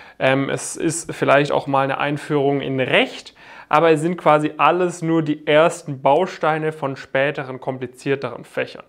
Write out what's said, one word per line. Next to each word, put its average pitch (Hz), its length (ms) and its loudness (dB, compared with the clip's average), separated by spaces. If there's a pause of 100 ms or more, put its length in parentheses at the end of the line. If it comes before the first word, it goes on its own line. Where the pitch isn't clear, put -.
(200)
Ähm, 135 300 2
es - 260 -6
ist - 380 -4
vielleicht 139 380 2
auch - 160 0
mal 135 180 2
eine 135 140 -2
Einführung 143 640 0
in 135 200 -2
Recht, 180 520 -2 (360)
aber 160 220 6
es 156 100 2
sind 170 160 -2
quasi 151 400 2
alles 170 440 2
nur 160 220 2
die 151 240 -4
ersten 151 540 2
Bausteine 156 720 0
von 139 240 -8
späteren, 135 640 -4
komplizierteren 131 800 -6
Fächern. - 460 -8